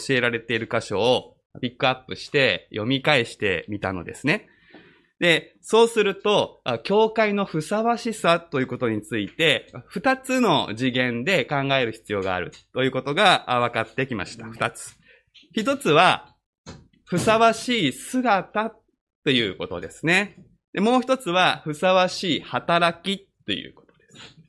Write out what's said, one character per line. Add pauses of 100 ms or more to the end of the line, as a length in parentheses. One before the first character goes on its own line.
え
ら
れ
て
い
る
箇
所
を (240)
ピ
ッ
ク
ア
ッ
プ
し
て
読
み
返
し
て
み
た
の
で
す
ね。 (720)
で、
そ
う
す
る
と、
あ、
教
会
の
ふ
さ
わ
し
さ
と
い
う
こ
と
に
つ
い
て、 (140)
二
つ
の
次
元
で
考 (120)
え
る
必
要
が
あ
る (220)
と
い
う
こ
と
が、
あ、
分
か
っ
て
き
ま
し
た。
二
つ。 (540)
一
つ
は、 (720)
ふ
さ
わ
し
い
姿 (520)
と
い
う
こ
と
で
す
ね。 (340)
で、
も
う
一
つ
は、
ふ
さ
わ
し
い
働
き (180)
と
い
う
こ
と
で
す。 (120)